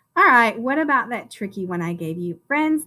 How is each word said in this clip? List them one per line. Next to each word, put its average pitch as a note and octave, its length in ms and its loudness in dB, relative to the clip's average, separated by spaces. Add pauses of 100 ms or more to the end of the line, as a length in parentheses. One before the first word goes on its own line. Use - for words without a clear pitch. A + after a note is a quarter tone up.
(160)
All F#4 100 4
right, A#3 320 4
what B3+ 200 -2
about D4 320 0
that A3+ 200 -8
tricky G3 340 -8
one F3+ 160 -4
I E3+ 120 -2
gave E3+ 260 -6
you? F3 280 -8
Friends, D4+ 400 0